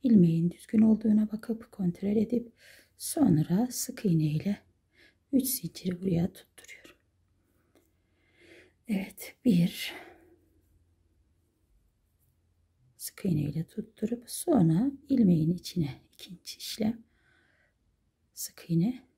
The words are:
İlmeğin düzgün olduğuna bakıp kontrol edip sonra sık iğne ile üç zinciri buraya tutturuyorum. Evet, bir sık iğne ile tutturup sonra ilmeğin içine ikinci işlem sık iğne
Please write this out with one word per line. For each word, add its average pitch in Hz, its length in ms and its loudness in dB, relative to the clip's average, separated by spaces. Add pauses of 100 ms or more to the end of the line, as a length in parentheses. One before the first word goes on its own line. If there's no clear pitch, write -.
İlmeğin 170 440 6
düzgün - 320 0
olduğuna 214 500 2
bakıp 220 400 -10
kontrol 196 440 -4
edip 233 360 -2 (460)
sonra 190 720 2
sık - 340 -10
iğne 165 200 2
ile 156 380 -2 (720)
üç 277 140 2
zinciri 175 540 -8
buraya 180 320 -2
tutturuyorum. - 640 -20 (1900)
Evet, - 560 -8
bir - 500 2 (3000)
sık - 280 -18
iğne 160 180 0
ile 156 240 -6
tutturup - 640 -10
sonra 214 600 2 (180)
ilmeğin 175 460 2
içine 156 480 -6 (100)
ikinci - 460 -20
işlem - 440 -6 (1300)
sık - 360 -14
iğne 170 480 0